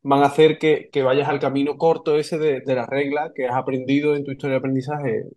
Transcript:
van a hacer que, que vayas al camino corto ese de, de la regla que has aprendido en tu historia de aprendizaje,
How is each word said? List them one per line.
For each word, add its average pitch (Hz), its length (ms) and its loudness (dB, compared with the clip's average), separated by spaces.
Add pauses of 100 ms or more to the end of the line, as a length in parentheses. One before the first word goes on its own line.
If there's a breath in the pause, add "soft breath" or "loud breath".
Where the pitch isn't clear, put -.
van 139 220 2
a - 40 6
hacer 156 300 4
que, 156 340 0
que 139 120 0
vayas 135 260 2
al 143 100 -2
camino 139 380 -2
corto 160 400 2
ese 156 220 -4
de, 147 220 0
de 131 140 0
la 120 120 -2
regla 143 480 -2
que 131 120 -4
has 123 80 -2
aprendido 135 600 0
en 143 80 -4
tu 143 80 -10
historia 135 240 -4
de - 40 0
aprendizaje, 135 640 -4 (140)